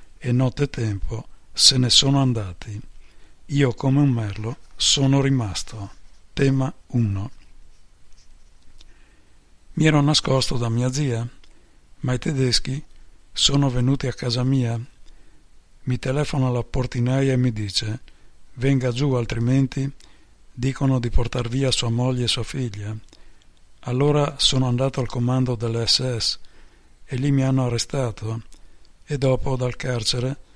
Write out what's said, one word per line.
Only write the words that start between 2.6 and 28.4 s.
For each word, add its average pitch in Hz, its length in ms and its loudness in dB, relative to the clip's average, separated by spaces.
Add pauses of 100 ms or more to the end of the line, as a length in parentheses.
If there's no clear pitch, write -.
Io 139 260 4
come 135 260 2
un 143 100 6
merlo 107 500 -4 (180)
sono 139 440 4
rimasto. 113 680 -2 (400)
Tema 135 420 2 (140)
uno. 107 440 0 (2500)
Mi 151 120 4
ero 151 160 6
nascosto 139 560 2
da 120 120 0
mia 123 220 0
zia, 127 360 -2 (720)
ma 127 140 -2
i 127 60 -2
tedeschi 131 640 0 (520)
sono 139 360 4
venuti 127 380 2
a 123 60 -2
casa 123 300 -2
mia. 127 360 2 (1040)
Mi 123 160 -2
telefona 135 500 0
la 120 140 -2
portinaia 131 720 0
e 127 40 2
mi 127 140 2
dice: 107 480 -4 (540)
"Venga 131 380 2
giù, 131 200 0
altrimenti 127 800 0 (600)
dicono 131 480 0
di 120 100 -2
portar 117 400 2
via 131 220 0
sua 117 180 0
moglie 123 340 0
e 113 60 -2
sua - 140 -2
figlia." 107 540 -6 (920)
Allora 143 520 2
sono 131 280 2
andato 127 320 0
al 123 80 0
comando 127 480 0
dell'S 117 640 0
S - 220 -4 (680)
e - 120 -8
lì 143 140 0
mi 135 120 4
hanno 131 220 2
arrestato 117 760 -4 (640)